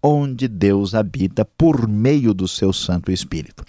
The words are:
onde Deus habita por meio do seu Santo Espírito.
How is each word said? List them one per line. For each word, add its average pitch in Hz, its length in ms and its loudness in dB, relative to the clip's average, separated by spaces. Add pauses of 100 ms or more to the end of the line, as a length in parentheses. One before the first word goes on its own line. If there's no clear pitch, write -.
onde 139 460 0
Deus 98 480 0
habita 104 500 -2
por 143 440 2
meio 113 440 2
do 92 140 -2
seu 95 260 -2
Santo 90 380 -4
Espírito. - 580 -8